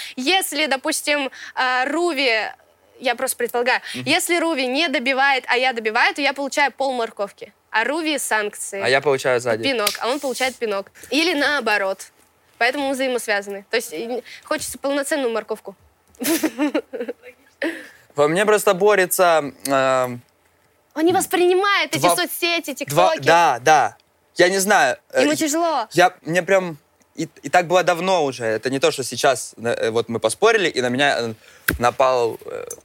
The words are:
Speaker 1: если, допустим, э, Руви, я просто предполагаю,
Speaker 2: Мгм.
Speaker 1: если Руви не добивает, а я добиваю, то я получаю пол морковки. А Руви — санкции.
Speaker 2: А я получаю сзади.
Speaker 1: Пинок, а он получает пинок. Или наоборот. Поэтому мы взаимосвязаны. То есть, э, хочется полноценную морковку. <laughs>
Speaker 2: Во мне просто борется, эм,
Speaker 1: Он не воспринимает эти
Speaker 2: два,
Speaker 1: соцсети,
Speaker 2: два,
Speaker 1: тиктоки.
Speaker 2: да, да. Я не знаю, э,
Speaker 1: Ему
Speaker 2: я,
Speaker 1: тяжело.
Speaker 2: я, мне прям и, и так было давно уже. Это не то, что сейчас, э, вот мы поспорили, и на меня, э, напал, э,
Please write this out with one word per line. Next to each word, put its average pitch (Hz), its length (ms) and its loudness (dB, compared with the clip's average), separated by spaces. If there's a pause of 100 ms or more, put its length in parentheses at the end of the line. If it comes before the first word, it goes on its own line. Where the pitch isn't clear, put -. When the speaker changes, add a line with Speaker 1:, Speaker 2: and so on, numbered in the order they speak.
(160)
Speaker 1:
если, 302 500 -2
допустим, 285 640 -2 (240)
э, 254 360 0
Руви, 294 400 0 (680)
я 240 140 -2
просто 254 220 -4
предполагаю, 233 440 -2 (140)
Speaker 2:
Мгм. 127 120 -8
Speaker 1:
если 349 320 0
Руви 320 280 -2
не 285 220 -2
добивает, 262 600 0
а 247 80 0
я 254 160 0
добиваю, 233 420 0
то - 80 -6
я 277 100 0
получаю 277 400 -2
пол 269 200 -4
морковки. 220 600 -8 (180)
А 220 140 0
Руви — 302 340 -2
санкции. 208 640 -4
Speaker 2:
А 156 60 0
я 131 120 4
получаю 131 400 2
сзади. 113 240 -2
Speaker 1:
Пинок, 214 260 0 (100)
а 220 80 -4
он 277 120 -2
получает 254 360 -4
пинок. 202 340 -6 (200)
Или 330 240 0
наоборот. 226 760 -2 (480)
Поэтому 262 300 0
мы 277 60 -2
взаимосвязаны. 208 760 -4
То 220 60 -2
есть, 262 160 -4
э, 226 300 -6 (220)
хочется - 340 -6
полноценную 277 520 -2
морковку. 208 440 -6 (440)
<laughs> - 60 -8 (1900)
Speaker 2:
Во 147 140 4
мне 185 180 2
просто 208 260 4
борется, 180 800 4 (140)
эм, 131 560 0 (720)
Speaker 1:
Он 311 100 0
не 359 80 4
воспринимает 370 840 2
эти 320 60 -2
Speaker 2:
два, 339 160 4
Speaker 1:
соцсети, 339 560 -4 (140)
Speaker 2:
два, 156 240 4
Speaker 1:
тиктоки. 302 160 -2
Speaker 2:
да, 160 360 4
да. 135 340 4 (400)
Я 180 120 6
не 196 100 0
знаю, 185 380 4 (160)
э, - 100 2
Speaker 1:
Ему 294 100 4
Speaker 2:
я, 311 40 0
Speaker 1:
тяжело. 311 560 -2
Speaker 2:
я, 175 300 4
мне 170 200 -2
прям 180 360 0 (360)
и, 156 140 -6 (140)
и 139 80 -10
так 180 160 4
было 175 160 4
давно 175 420 2
уже. 123 220 -4
Это 110 240 -2
не 135 100 -2
то, 160 100 4
что 139 140 -6
сейчас, 127 580 -2
э, 113 280 -2
вот 110 180 -2
мы 117 100 -4
поспорили, 196 520 2
и 131 100 -4
на 123 80 -2
меня, 131 300 0
э, 117 160 -4 (440)
напал, 120 680 2
э, - 180 -10 (200)